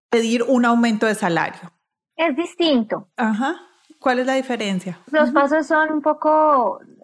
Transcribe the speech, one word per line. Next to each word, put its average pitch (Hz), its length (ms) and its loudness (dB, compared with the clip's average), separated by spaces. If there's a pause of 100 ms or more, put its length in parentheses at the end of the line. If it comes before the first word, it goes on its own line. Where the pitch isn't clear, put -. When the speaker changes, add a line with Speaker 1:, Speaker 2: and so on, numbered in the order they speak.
Speaker 1:
pedir 233 340 0
un 247 220 2
aumento 233 400 2
de 214 100 0
salario? 170 560 -4 (440)
Speaker 2:
Es 320 200 -2
distinto. 285 720 -2 (100)
Speaker 1:
Ajá. 226 380 -2 (440)
¿Cuál 247 200 0
es 254 80 -2
la 262 60 0
diferencia? 214 640 -4 (120)
Speaker 2:
Los 302 180 2
Speaker 1:
Ujú. 254 40 -2
Speaker 2:
pasos 294 320 2
son 311 260 0
un 302 100 -2
poco, 302 800 0 (240)